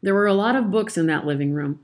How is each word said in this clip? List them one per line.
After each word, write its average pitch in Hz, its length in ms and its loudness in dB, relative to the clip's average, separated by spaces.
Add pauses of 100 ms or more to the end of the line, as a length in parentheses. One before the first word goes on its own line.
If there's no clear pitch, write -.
There 196 100 0
were 202 140 2
a 196 80 4
lot 220 200 2
of 240 140 0
books 214 280 -2
in 165 100 2
that 156 180 -2
living 143 260 -2
room. 147 320 -4